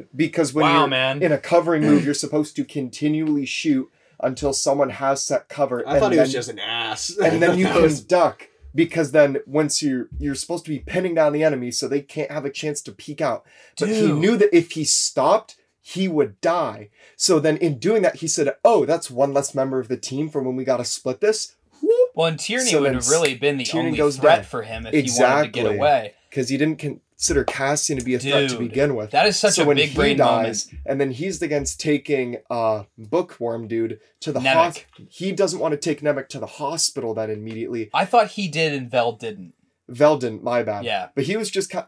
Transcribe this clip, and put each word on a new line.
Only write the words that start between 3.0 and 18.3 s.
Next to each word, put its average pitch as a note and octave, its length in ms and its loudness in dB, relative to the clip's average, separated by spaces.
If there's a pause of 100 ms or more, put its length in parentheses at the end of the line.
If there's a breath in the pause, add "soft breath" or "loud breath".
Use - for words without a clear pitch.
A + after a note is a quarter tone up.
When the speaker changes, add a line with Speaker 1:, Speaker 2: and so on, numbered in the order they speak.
Speaker 1:
shoot C3 440 -2 (300)
until C3 340 -2
someone C#3 360 0
has C3+ 340 -2
set - 260 -2
cover. B2+ 380 -2
Speaker 3:
I C3+ 60 -4
Speaker 1:
and F#3 60 6
Speaker 3:
thought - 140 4
he D#3 60 6
was C3 100 4
Speaker 1:
then, C3 100 -4
Speaker 3:
just A2+ 100 -8
an G#2 100 -12
ass. A2+ 580 -6
Speaker 1:
and D#3+ 240 2
then F3 160 2
you F#3 80 2
Speaker 3:
<laughs> - 20 2
That - 60 0
Speaker 1:
can E3+ 100 4
Speaker 3:
was D3+ 200 2
Speaker 1:
duck, F3 440 0 (260)
because D#3+ 380 0
then C#3+ 340 6
once C#3+ 380 -2
you're, C3 240 -2 (100)
you're C#3 180 -4
supposed - 300 -8
to D#3+ 60 -8
be C#3+ 80 -6
pinning F3+ 360 -2
down D3+ 180 4
the D#3 100 0
enemy B2+ 280 0
so - 160 -4
they C#3+ 140 0
can't D3 300 -8
have D3 140 -6
a C#3 60 -4
chance D3+ 320 -6
to - 80 -16
peek D3 300 -12
out. B2 240 -2 (340 soft breath)
But F3+ 100 0
he A3 120 0
Speaker 2:
Dude. D3 180 2
Speaker 1:
knew G#3 180 4
that G3+ 180 4
if E3 160 4
he D#3+ 140 -4
stopped, - 720 0 (240)
he F#3+ 260 -4
would C#3+ 340 0
die. C3 480 -2 (280 soft breath)
So E3+ 220 4
then D#3 180 2
in D3+ 220 -2
doing G#3 240 2
that, E3+ 140 2
he E3 100 -8
said, C#3+ 360 0